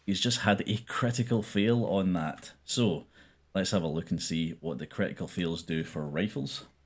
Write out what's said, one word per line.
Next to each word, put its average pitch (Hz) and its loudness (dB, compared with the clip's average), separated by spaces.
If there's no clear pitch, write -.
he's 98 2
just 123 2
had 104 4
a 107 0
critical 120 2
fail 110 4
on 92 2
that. 78 -4
So, 98 2
let's 95 0
have 95 4
a 82 0
look 80 -2
and 82 -2
see 82 -2
what 78 -6
the 76 -8
critical - -4
fails 82 -2
do 80 -2
for 78 -6
rifles. 73 -4